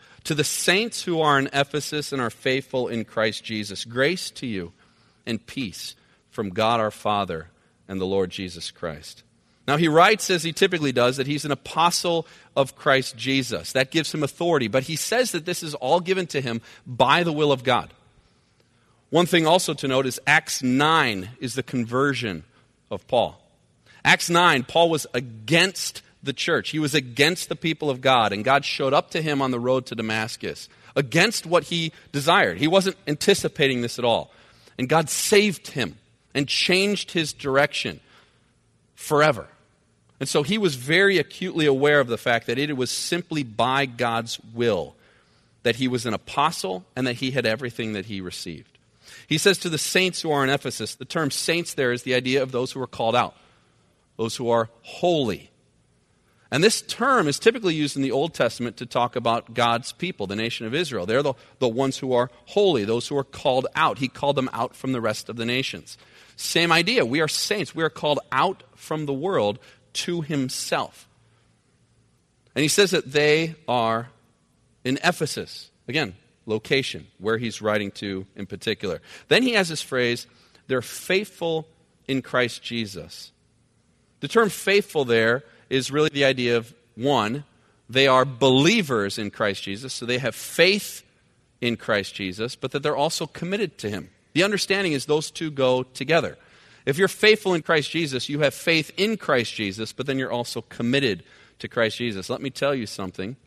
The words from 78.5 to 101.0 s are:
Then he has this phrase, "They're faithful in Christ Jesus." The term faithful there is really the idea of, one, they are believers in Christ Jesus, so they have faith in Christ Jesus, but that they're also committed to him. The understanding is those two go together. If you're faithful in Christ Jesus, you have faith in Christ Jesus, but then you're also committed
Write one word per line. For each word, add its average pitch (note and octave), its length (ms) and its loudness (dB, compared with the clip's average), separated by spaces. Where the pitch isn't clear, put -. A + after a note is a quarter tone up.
Then G#3 160 4
he B3 100 0
has F#3+ 160 2
this D#3 120 -6
phrase, A#2+ 460 -2
"They're B2+ 140 0
faithful E3+ 880 -4
in C3+ 140 -2
Christ B2 400 -2
Jesus." G2 720 -10
The C#3+ 60 -8
term A3+ 220 4
faithful G3 560 2
there A#2 380 4
is C3 220 -2
really D3+ 180 2
the C#3 160 0
idea B2+ 320 2
of, A2+ 160 -4
one, B2 500 0
they C3+ 180 4
are C3 180 6
believers C3+ 920 4
in G#2 140 -6
Christ G2+ 320 -2
Jesus, G#2+ 300 -10
so - 120 -10
they B2 120 -2
have B2+ 180 -4
faith - 680 0
in A#2 160 0
Christ G#2 380 -2
Jesus, G2+ 400 -6
but - 160 -8
that C#3+ 120 -6
they're D3 120 0
also D3+ 320 -2
committed F#3+ 500 -6
to G#2 120 -6
him. G2+ 200 -8
The D#3+ 100 2
understanding G3 500 0
is C3 120 -4
those D#3 260 -2
two D#3+ 200 -8
go B2+ 320 2
together. C3+ 540 -2
If C#3 120 0
you're F#3+ 100 4
faithful G3+ 460 4
in E3 80 0
Christ D#3 300 0
Jesus, C#3+ 360 -4
you C#3+ 120 -4
have C#3+ 140 2
faith D#3+ 440 0
in G#3 180 2
Christ B2+ 380 0
Jesus, G#2+ 400 -6
but C3 140 -8
then C3+ 100 -2
you're C3 140 -4
also A#2+ 300 -4
committed A#2+ 640 -2